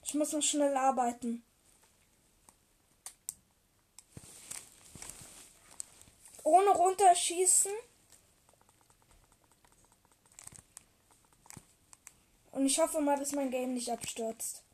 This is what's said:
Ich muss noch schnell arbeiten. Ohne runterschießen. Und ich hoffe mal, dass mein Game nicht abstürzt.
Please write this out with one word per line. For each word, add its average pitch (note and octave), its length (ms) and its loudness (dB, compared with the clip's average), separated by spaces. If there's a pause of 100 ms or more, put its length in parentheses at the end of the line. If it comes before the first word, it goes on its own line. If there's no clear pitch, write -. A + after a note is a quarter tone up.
Ich - 80 -8
muss D4 200 -2
noch D4+ 100 -2
schnell C#4+ 340 0
arbeiten. A#3+ 640 -2 (4000)
Ohne F#4 280 6
runterschießen. F4+ 1000 4 (4000)
Und C4+ 140 -2
ich C4+ 120 0
hoffe D#4+ 220 0
mal, C#4+ 180 0
dass C#4+ 140 -6
mein C#4 180 -4
Game B3+ 240 -4
nicht A#3+ 160 -6
abstürzt. - 720 -8 (120)